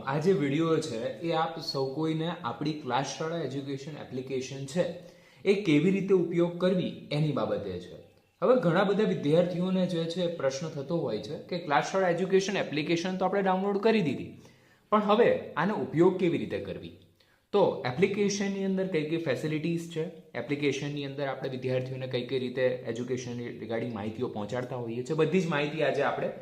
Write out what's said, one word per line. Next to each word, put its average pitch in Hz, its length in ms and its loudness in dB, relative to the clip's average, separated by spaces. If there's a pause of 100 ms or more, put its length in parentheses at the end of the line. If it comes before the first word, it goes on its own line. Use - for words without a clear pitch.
(120)
આ 143 120 0
જે 190 160 6
વીડિયો 156 340 2 (140)
છે 113 100 -4 (300)
એ - 20 0 (120)
આપ 170 120 -2 (140)
સૌ 135 160 -2 (100)
કોઈને 160 340 0
આપણી 143 540 -4
ક્લાસ 131 360 -2
શાળા 165 280 -4
એજ્યુકેશન 139 580 -8
એપ્લિકેશન 131 680 -8
છે 170 120 2 (600)
એ 196 120 4 (120)
કેવી 156 280 6
રીતે 190 220 4
ઉપયોગ 170 360 2 (100)
કરવી 180 280 2 (260)
એની 151 220 2
બાબતે 101 320 -2 (160)
છે. - 160 -16 (380)
હવે 240 260 6
ઘણા 185 240 4
બધા 196 240 2
વિદ્યાર્થીઓને 175 800 2
જે 165 180 0
છે 175 240 0
પ્રશ્ન 147 400 -2
થતો 160 260 -2
હોય 107 240 -4
છે - 220 -10
કે - 160 -6
ક્લાસ 151 260 2
શાળા 185 240 2
એજ્યુકેશન 190 480 2
એપ્લિકેશન 170 560 -2
તો 196 80 2
આપણે 196 180 0
ડાઉનલોડ 196 400 2
કરી 220 220 4
દીધી, 110 240 -4 (580)
પણ 208 220 4
હવે 220 180 6 (320)
આનો 180 240 0
ઉપયોગ 185 380 4
કેવી 147 200 2
રીતે 95 160 -4 (120)
કરવી? 85 260 -12 (560)
તો 202 60 6 (280)
એપ્લિકેશનની 196 800 2
અંદર 190 240 0
કઈ 151 200 0
કઈ 160 120 0
ફેસિલિટીઝ 156 720 -2
છે, 156 80 -2 (380)
એપ્લિકેશનની 143 680 -2
અંદર 139 240 -6
આપણે 135 240 -6
વિદ્યાર્થીઓને 127 580 -4
કઈ 123 160 -2
કઈ 135 140 0
રીતે 127 240 0 (240)
એજ્યુકેશન 123 500 -4 (220)
regarding 117 340 -4
માહિતીઓ 110 400 -4
પહોંચાડતા 123 460 -4
હોઈએ 117 240 -4
છીએ, 160 140 -4
બધી 156 240 2
જ 165 80 -2
માહિતી 151 340 -2
આજે 135 220 0
આપણે 147 200 -2 (140)